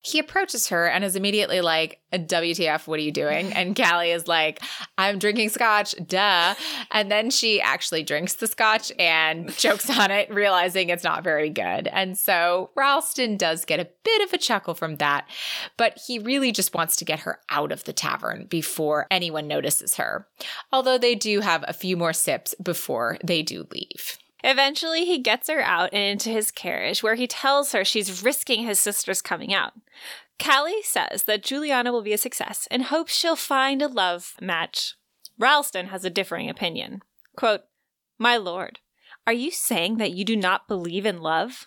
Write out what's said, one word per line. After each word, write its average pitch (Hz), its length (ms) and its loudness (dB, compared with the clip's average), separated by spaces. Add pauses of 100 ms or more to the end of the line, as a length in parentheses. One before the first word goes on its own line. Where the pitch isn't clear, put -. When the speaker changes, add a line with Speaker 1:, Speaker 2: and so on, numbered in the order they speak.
Speaker 1:
He - 180 0
approaches 302 480 -2
her 170 180 2
and 180 160 2
is 196 140 -2
immediately 202 440 2
like, 160 400 0 (120)
"W 170 420 0
T 165 140 0
F, 156 180 0
what 156 140 -2
are - 20 -2
you 151 80 -2
doing?" 151 420 0
And 185 220 0
Callie 170 380 4
is 170 160 -2
like, 156 340 2 (340)
"I'm 196 220 2
drinking 214 300 2
scotch, 214 480 2 (100)
duh." 185 480 4 (380)
And 208 180 4
then 220 180 4
she 220 320 2
actually 147 440 0
drinks 156 300 -2
the 226 120 -4
scotch 220 540 2
and 165 540 2
<laughs> - 20 -8
chokes 214 340 2
on 208 220 4
it, 202 180 2
realizing 185 600 2
it's 175 120 0
not 165 220 -2
very 156 260 2
good. 90 380 -2
And 190 280 -2
so 175 600 2
Ralston 269 600 2
does 165 280 0
get 160 160 0
a 175 80 -6 (160)
bit 440 180 2
of 381 100 -2
a 359 60 -2
chuckle 196 360 0
from 160 240 -4
that, 143 280 0 (500)
but - 300 2
he 240 140 -6
really 254 320 2
just 196 200 0
wants 165 240 0
to - 80 -4
get 156 160 -2
her - 200 -6 (100)
out 147 220 0
of 151 100 -6
the 156 100 -10
tavern - 560 -4
before 151 640 0
anyone 160 380 0
notices - 480 0
her. - 320 -4 (440)
Although 254 260 4
they 240 180 4
do 202 240 0
have 170 260 2
a 170 60 -4
few 180 240 -2
more 170 160 2
sips - 500 0
before 120 640 -2
they 165 180 2
do - 300 -6
leave. - 460 -10 (260)
Speaker 2:
Eventually, 294 640 2
he 349 120 2
gets 226 300 0
her 311 120 0
out 180 320 2
and 202 120 0
into 202 240 -2
his 214 240 -2
carriage, 170 500 -4
where 220 140 2
he 247 100 -2
tells 277 460 0
her 202 120 0
she's 190 380 -2
risking 240 420 0
his 208 140 0
sister's - 420 0
coming 175 320 -4
out. 190 200 0 (680)
Callie 311 460 2
says - 400 -2
that 208 180 0
Juliana 269 480 0
will 233 120 0
be 208 100 -2
a 208 60 0
success - 520 -6
and 247 140 0
hopes 320 320 -2
she'll 330 180 2
find 269 480 0
a 294 60 0
love 185 520 -2
match. 170 540 -4 (420)
Ralston 254 500 2
has 190 180 -8
a 185 60 -2
differing 170 380 -4
opinion. 170 540 -6 (320)
Quote, 214 280 2 (560)
"My 240 180 4
lord, 180 420 -6 (480)
are 226 60 2
you 247 180 -2
saying 208 460 -2
that 208 160 -2
you 185 120 -4
do 220 120 0
not 190 320 0
believe 185 380 -4
in 175 160 -2
love?" 165 440 -2